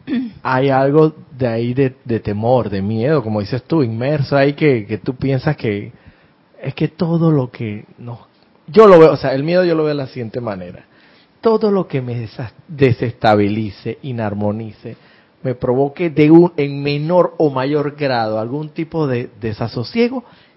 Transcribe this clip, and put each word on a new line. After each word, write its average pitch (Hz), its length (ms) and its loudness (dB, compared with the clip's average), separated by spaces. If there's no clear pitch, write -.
<clears throat> 254 360 -6
hay 131 260 0
algo 143 440 2
de 127 100 -2
ahí 117 260 -4
de, 131 220 0
de 113 160 -2
temor, 110 480 0
de 95 120 -4
miedo, 113 400 -2
como 107 200 -4
dices 117 240 -6
tú, 160 180 0
inmerso 131 540 -2
ahí 139 160 2
que, 135 320 0
que 104 120 -6
tú 135 200 -6
piensas 135 400 -2
que 110 340 -6
es 139 120 -8
que 156 140 -4
todo 165 440 0
lo 131 200 0
que 107 340 -10
nos, 120 220 -16
yo 208 160 8
lo 180 120 10
veo, 160 140 10
o 135 40 -2
sea, 135 160 -2
el 135 100 -2
miedo 175 200 0
yo 170 120 0
lo 156 80 0
veo 151 120 0
de 139 80 -6
la 123 40 -10
siguiente 120 340 -10
manera. 92 420 -10
Todo 220 300 2
lo 190 160 0
que 135 140 -4
me 123 140 -6
desa-, 117 360 -10
desestabilice, 110 1400 0
inarmonice, 110 920 -8
me 127 120 -4
provoque 139 560 -2
de 151 180 4
un, 170 280 8
en 143 260 -4
menor 156 560 0
o 156 100 2
mayor 143 460 -2
grado 120 440 -2
algún 143 300 -8
tipo 156 380 -4
de 123 220 -4
desasosiego, 127 840 -4